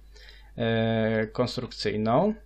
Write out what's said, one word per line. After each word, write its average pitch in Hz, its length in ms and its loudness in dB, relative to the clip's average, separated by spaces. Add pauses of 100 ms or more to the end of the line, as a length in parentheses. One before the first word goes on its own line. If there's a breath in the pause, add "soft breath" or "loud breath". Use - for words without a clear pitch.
(580 loud breath)
e, 113 680 2
konstrukcyjną, 117 1080 0 (120)